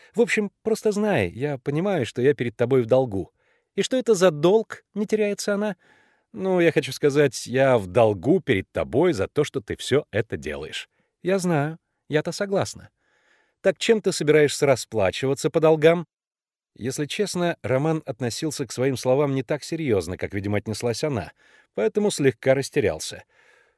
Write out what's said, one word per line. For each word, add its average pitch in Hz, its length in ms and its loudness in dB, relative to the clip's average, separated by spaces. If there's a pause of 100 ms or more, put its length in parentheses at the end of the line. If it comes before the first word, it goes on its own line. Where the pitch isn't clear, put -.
(140)
«В 214 80 2
общем, 208 280 -2 (120)
просто 220 280 -2
знай, 196 380 0
я 127 300 -6
понимаю, 156 480 -2
что - 160 -6
я 139 100 4
перед 120 240 -4
тобой 127 240 2
в 117 60 0
долгу». 117 440 0 (440)
«И 196 80 -2
что 262 160 -2
это 233 160 2
за 185 160 4
долг?» — 175 540 0 (100)
не 208 120 -4
теряется 208 460 -2
она. 202 240 -4 (580)
«Ну, 190 260 0
я 170 120 4
хочу 131 200 -2
сказать, 143 540 0
я 131 300 2
в 98 100 0
долгу 110 540 2
перед 104 320 -2
тобой 113 400 0
за 95 160 -2
то, 147 160 -2
что - 160 -6
ты 87 160 -8
всё - 340 -2
это 101 280 -4
делаешь». 73 500 -10 (340)
«Я 185 160 -2
знаю, 165 400 -2 (300)
я-то 151 240 -2
согласна». 190 560 -4 (720)
«Так 190 160 2
чем 220 240 2
ты 185 120 -2
собираешься 151 520 2
расплачиваться 131 880 0
по 165 100 0
долгам?» 160 460 4 (680)
Если 131 300 -6
честно, 175 580 -2
Роман 147 440 0
относился 135 600 -6
к - 60 -12
своим 131 240 0
словам 135 380 2
не 131 80 -2
так 147 200 -4
серьёзно, 104 540 -2
как, - 160 -8
видимо, 101 240 -2
отнеслась 110 480 -4
она, 110 280 -4 (420)
поэтому 208 360 0
слегка 131 440 2
растерялся. 110 680 -4 (540)